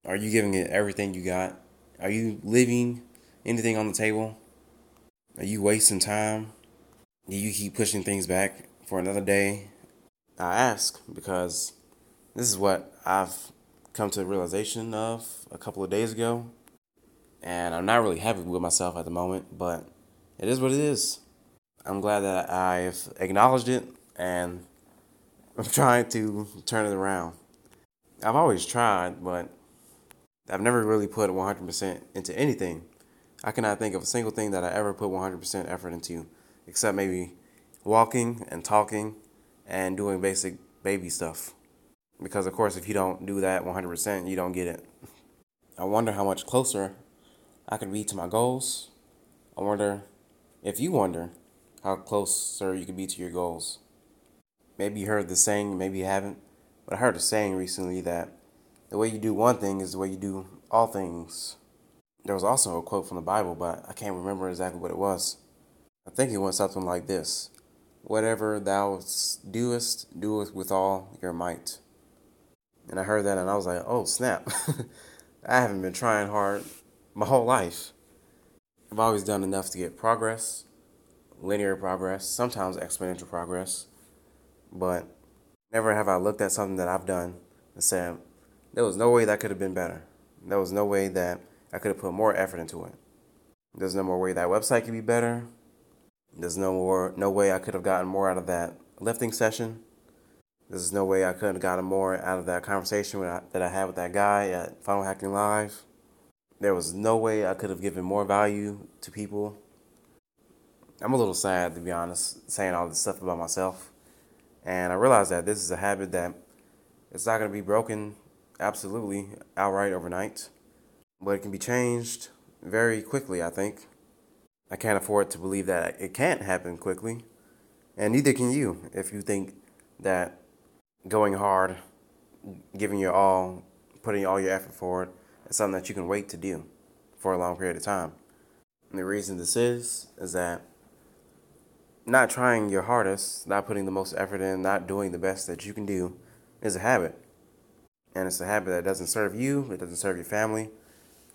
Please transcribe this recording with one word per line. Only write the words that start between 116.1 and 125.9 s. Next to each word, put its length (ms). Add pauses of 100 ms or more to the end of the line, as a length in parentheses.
that 220 (800)
it's 140
not 120
gonna 160
be 80
broken 560 (420)
absolutely 800 (180)
outright 380
overnight, 560 (720)
but 100
it 120
can 80
be 80
changed 680 (340)
very 400
quickly, 400
I 100
think. 360 (840)
I 60
can't 220
afford 340
to 60
believe 300
that 340